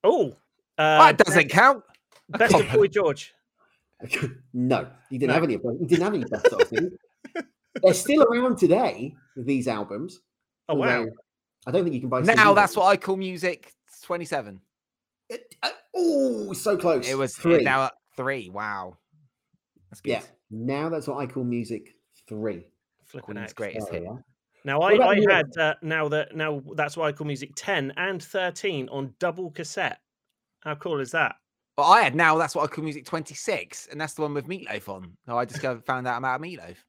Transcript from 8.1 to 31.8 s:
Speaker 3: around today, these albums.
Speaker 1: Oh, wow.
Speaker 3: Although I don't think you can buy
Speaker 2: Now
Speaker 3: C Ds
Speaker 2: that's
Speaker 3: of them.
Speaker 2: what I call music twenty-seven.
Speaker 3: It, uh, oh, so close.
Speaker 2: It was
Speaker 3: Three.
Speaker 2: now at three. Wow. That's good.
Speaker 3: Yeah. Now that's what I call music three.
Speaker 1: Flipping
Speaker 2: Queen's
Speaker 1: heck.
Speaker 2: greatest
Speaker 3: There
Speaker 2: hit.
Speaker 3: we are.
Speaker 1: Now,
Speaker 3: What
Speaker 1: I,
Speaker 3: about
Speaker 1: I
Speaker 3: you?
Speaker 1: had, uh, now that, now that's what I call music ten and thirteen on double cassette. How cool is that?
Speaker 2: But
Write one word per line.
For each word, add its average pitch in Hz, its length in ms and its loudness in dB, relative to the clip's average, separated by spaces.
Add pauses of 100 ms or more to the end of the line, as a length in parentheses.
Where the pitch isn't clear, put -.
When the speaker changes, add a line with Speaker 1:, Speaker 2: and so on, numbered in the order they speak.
Speaker 3:
around 240 340 2
today, 165 560 2 (220)
these 127 320 -2
albums. 107 540 -6 (480)
Speaker 1:
Oh, 151 60 0
wow. 160 240 0
Speaker 3:
Although 113 100 -6 (580)
I 131 40 -6
don't 180 120 2
think 165 100 -2
you 123 60 -4
can 127 100 -8
buy 127 120 0
Speaker 2:
Now 156 120 0
Speaker 3:
C - 40 4
Ds 208 180 8
Speaker 2:
that's 202 160 4
Speaker 3:
of - 40 -10
them. 202 100 2
Speaker 2:
what 196 60 6
I 196 60 4
call 190 200 -4
music 180 560 -6 (300)
twenty-seven. 139 580 -8 (680)
Speaker 3:
It, - 320 -18
uh, - 80 -4 (260)
oh, 262 580 0
so 202 240 0
close. 160 320 0
Speaker 2:
It 135 80 -2
was 135 180 -4
Speaker 3:
Three. 170 280 4
Speaker 2:
now 135 220 2
at - 80 -6 (220)
three. 127 340 -6
Wow. 98 480 -8 (920)
That's - 100 -20
good. 135 120 -6
Speaker 3:
Yeah. 107 100 -4 (280)
Now 131 380 -6
that's 160 200 -6
what 135 100 -6
I 139 100 -6
call 127 160 -8
music 120 520 -6 (320)
three. 104 360 -8 (400)
Speaker 1:
Flipping 123 320 -16
Speaker 2:
Queen's 113 140 -12
Speaker 1:
heck. - 60 -20
Speaker 2:
greatest 104 360 -10
Speaker 3:
There 85 80 -8
Speaker 2:
hit. 87 100 -12
Speaker 3:
we 117 60 -12
are. 127 80 -20 (400)
Speaker 1:
Now, 143 160 -2
Speaker 3:
What 190 140 4
Speaker 1:
I, - 20 8
Speaker 3:
about 190 140 6
Speaker 1:
I 202 100 4
Speaker 3:
you? 208 100 4
Speaker 1:
had, 165 280 2
uh, 156 240 2
now 156 280 -2
that, 151 260 -4
now 156 260 -4 (140)
that's 147 200 -4
what 165 120 -4
I 147 40 -2
call 147 160 -10
music 139 280 -8
ten 143 420 -4
and 185 260 -6
thirteen 180 640 -6
on 135 300 -8
double 175 320 -4
cassette. 165 480 -8 (640)
How 151 140 -8
cool 147 260 -6
is 123 100 -8
that? 151 240 0 (400)
Speaker 2:
But 143 120 0